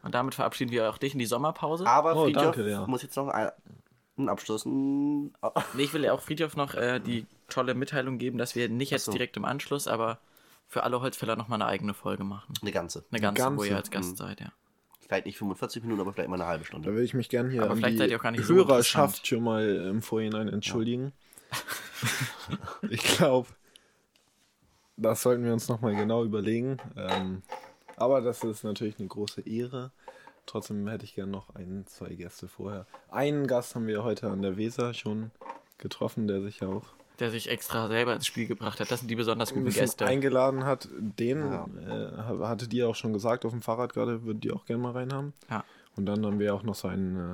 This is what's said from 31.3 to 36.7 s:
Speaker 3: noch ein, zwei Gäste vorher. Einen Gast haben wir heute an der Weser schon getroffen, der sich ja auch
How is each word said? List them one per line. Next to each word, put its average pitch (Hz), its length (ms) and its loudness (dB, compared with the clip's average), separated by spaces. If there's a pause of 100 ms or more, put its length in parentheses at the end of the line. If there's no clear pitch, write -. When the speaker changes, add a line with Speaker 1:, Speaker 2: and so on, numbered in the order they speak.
Speaker 3:
noch 98 260 -10
ein, 95 320 -10
zwei 87 260 -14
Gäste 87 320 -12
vorher. 98 400 -10 (240)
Einen 143 380 2
Gast 123 260 0
haben 113 140 -2
wir 104 160 0
heute 107 260 0
an 98 120 -2
der 95 140 0
Weser 117 380 -2
schon 110 360 -4 (480)
getroffen, 113 500 -2
der 98 120 2
sich 101 200 -8
ja 95 80 -2
auch 98 160 -2 (340)